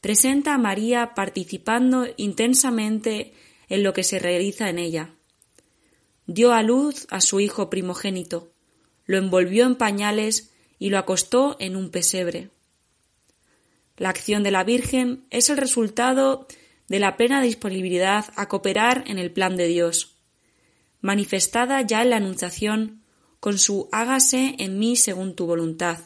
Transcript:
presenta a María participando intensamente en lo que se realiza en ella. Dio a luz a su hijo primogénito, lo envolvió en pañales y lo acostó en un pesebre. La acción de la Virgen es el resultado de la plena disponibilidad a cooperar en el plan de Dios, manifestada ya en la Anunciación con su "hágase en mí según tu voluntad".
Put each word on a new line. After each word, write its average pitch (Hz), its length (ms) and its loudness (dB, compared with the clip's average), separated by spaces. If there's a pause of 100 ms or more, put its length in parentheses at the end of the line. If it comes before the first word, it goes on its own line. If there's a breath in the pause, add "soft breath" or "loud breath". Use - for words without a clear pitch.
presenta 277 520 2
a 277 40 2
María 233 580 0
participando 226 920 0 (100)
intensamente 220 1160 0 (360 soft breath)
en 196 140 0
lo 190 100 2
que 185 100 -2
se 185 160 0
realiza 185 500 -2
en 175 100 -6
ella. 165 340 -6 (1120 soft breath)
Dio 233 280 4
a 226 100 4
luz 269 460 0
a 190 120 -2
su 196 180 2
hijo 202 300 0
primogénito, 180 800 -6 (540)
lo 190 120 0
envolvió 185 480 4
en 254 100 4
pañales 214 760 -2 (280 soft breath)
y 202 100 -4
lo 196 80 2
acostó 240 600 0
en 190 160 -6
un 190 140 -6
pesebre. 175 600 -2 (1500)
La 190 140 -4
acción 208 340 -2
de 202 80 2
la 185 120 2
Virgen 247 680 0
es - 200 2
el 294 80 0
resultado 262 920 0 (400 loud breath)
de 190 120 -2
la 196 180 0
plena 262 240 2
disponibilidad 190 840 0 (100)
a 202 120 -6
cooperar 214 600 0
en 202 100 -6
el 175 140 -6
plan 185 260 0
de 175 100 2
Dios, 170 480 0 (840)
manifestada 202 800 0
ya 220 200 0
en 247 100 4
la 233 60 2
Anunciación 208 840 -4 (360 soft breath)
con 202 180 -2
su 196 340 0
"hágase 254 680 0
en 190 200 -4
mí 233 160 0
según 190 400 -2
tu 175 100 -4
voluntad". 165 600 -2